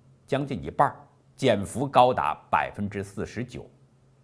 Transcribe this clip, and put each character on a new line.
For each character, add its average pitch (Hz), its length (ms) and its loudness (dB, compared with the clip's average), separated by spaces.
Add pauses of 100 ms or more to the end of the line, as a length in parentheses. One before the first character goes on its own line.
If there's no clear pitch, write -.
(280)
将 139 180 -2
近 131 160 -6
一 69 80 -10
半 - 200 2
儿， - 60 -10 (420)
减 107 280 2
幅 135 220 -4
高 127 260 6
达 76 200 -2 (180)
百 69 180 0
分 104 200 -6
之 101 120 -6
四 95 240 -8
十 104 160 -8
九。 - 280 -12 (540)